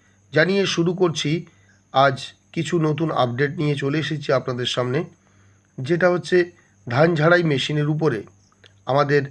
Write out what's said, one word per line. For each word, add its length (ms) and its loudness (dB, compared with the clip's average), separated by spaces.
জানিয়ে 340 2
শুরু 280 0
করছি, 360 0
আজ 220 4
কিছু 260 -4
নতুন 360 0
আপডেট 440 -2
নিয়ে 180 -2
চলে 220 -2
এসেছি 340 -6
আপনাদের 360 -2
সামনে, 300 -2
যেটা 300 0
হচ্ছে 280 0
ধান 300 4
ঝাড়াই 280 4
মেশিনের 440 0
উপরে 320 0
আমাদের 440 2